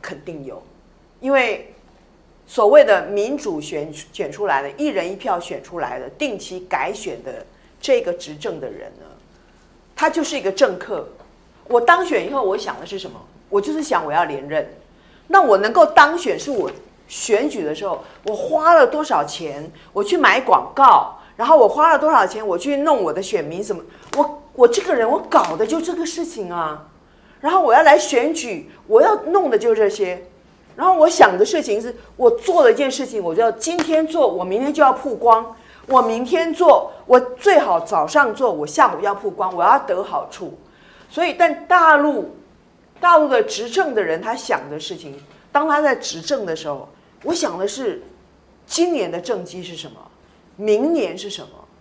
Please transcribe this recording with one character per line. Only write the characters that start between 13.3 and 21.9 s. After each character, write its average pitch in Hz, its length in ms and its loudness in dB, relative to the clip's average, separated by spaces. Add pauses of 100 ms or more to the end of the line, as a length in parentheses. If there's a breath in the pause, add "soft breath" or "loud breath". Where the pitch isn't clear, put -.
我 202 120 0
就 294 120 -4
是 311 100 -4
想 170 220 -2
我 147 80 -6
要 165 120 2
连 143 220 -8
任。 151 220 -4 (600 soft breath)
那 381 120 6
我 233 160 6
能 214 160 -2
够 330 140 6
当 302 320 4
选， 196 200 -4
是 - 120 -8
我 190 200 -4 (360)
选 240 420 -2
举 208 140 -8
的 151 100 -6
时 185 140 -8
候， 175 160 -6 (220 loud breath)
我 214 100 -4
花 311 400 2
了 302 100 6
多 302 180 -2
少 180 220 -2
钱， 151 460 -12 (220 soft breath)
我 202 100 -4
去 359 140 -2
买 240 240 4
广 - 340 2
告， 208 420 6 (200 loud breath)
然 226 100 -4
后 320 100 8
我 233 120 6
花 302 240 2